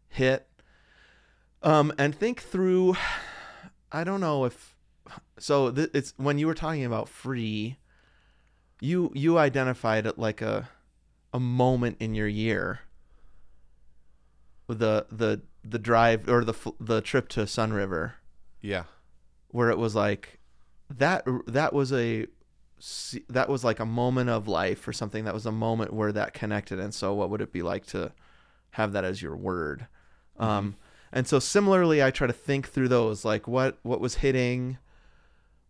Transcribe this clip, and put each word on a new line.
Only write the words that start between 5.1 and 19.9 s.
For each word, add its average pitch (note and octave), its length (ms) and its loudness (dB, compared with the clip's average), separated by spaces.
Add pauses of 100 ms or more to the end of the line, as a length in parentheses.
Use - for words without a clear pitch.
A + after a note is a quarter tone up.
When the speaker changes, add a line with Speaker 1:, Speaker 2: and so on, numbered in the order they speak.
Speaker 1:
so C#3 320 4
th-, C#3+ 220 0
it's, C#3 240 -2
when C#3+ 220 0
you D3+ 80 2
were D#3+ 80 0
talking D#3 300 -4
about A#2 260 -4
free, A2+ 640 -6 (1040)
you, E3+ 340 0
you D#3+ 240 4
identified B2+ 680 2
it - 120 -4
like A2 220 -2
a, G#2+ 300 -4 (640)
a B2+ 60 -2
moment B2 600 2
in A2 140 -4
your G#2+ 140 -2
year G#2 520 -2 (1900)
with A2+ 120 -6
the, G#2+ 320 2
the, G#2+ 320 -2 (220)
the A2 140 -6
drive A2+ 500 4
or A#2+ 160 6
the A2 100 -2
fl-, - 160 -8 (100)
the A2 200 0
trip - 280 0
to G#2+ 180 -2
Sun A2 260 0
River. G2 420 -2 (460)
Speaker 2:
Yeah. F#2+ 240 -4 (640)
Speaker 1:
Where A#2+ 220 2
it G2 80 2
was A2+ 160 0